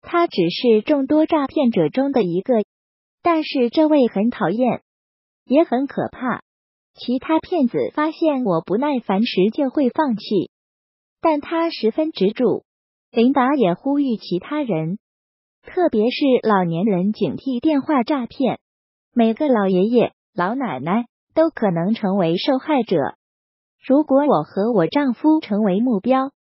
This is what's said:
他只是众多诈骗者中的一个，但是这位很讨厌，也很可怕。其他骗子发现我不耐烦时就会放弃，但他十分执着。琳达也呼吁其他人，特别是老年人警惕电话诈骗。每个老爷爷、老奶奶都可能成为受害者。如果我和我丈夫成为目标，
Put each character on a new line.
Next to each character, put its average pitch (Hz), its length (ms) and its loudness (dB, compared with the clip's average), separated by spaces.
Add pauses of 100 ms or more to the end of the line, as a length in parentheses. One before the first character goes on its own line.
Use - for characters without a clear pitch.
他 339 240 0
只 175 240 -2
是 220 320 2
众 277 240 0
多 311 180 2
诈 294 220 -2
骗 262 240 0
者 165 180 0
中 277 220 -2
的 254 100 0
一 175 200 -2
个， 226 220 0 (600)
但 330 200 0
是 240 260 -2
这 311 180 2
位 294 200 4
很 220 240 0
讨 175 180 -2
厌， 226 320 -2 (640)
也 294 180 2
很 262 220 0
可 - 260 -6
怕。 247 300 -6 (540)
其 247 240 -4
他 320 200 -2
骗 302 280 -2
子 143 260 -2
发 302 160 -2
现 294 360 -2
我 170 160 0
不 185 160 -4
耐 277 220 -2
烦 202 240 -2
时 208 300 0
就 277 160 -2
会 254 220 0
放 277 240 -2
弃， 190 340 -4 (720)
但 302 180 0
他 330 300 -4
十 226 220 -2
分 320 200 -4
执 196 200 0
着。 208 320 -2 (480)
琳 240 200 2
达 269 220 2
也 190 220 2
呼 285 240 -2
吁 254 180 0
其 180 220 -6
他 302 240 -6
人， 170 340 -4 (680)
特 349 260 -2
别 226 200 2
是 285 160 -2 (160)
老 202 220 2
年 170 200 -2
人 202 300 0
警 - 220 -4
惕 247 240 -6
电 294 240 0
话 285 180 0
诈 254 240 -2
骗。 220 340 -4 (540)
每 226 220 2
个 302 120 -2
老 208 200 2
爷 185 160 2
爷、 233 300 2 (200)
老 190 220 -2
奶 196 240 -6
奶 190 260 -2 (300)
都 320 160 2
可 208 180 -2
能 175 240 0
成 196 240 -2
为 170 200 0
受 262 200 0
害 277 240 -2
者。 196 160 0 (880)
如 285 180 4
果 277 220 2
我 190 160 2
和 208 320 -2
我 170 140 2
丈 277 260 0
夫 311 260 2
成 214 220 -4
为 196 180 0
目 233 200 0
标， 262 320 0 (200)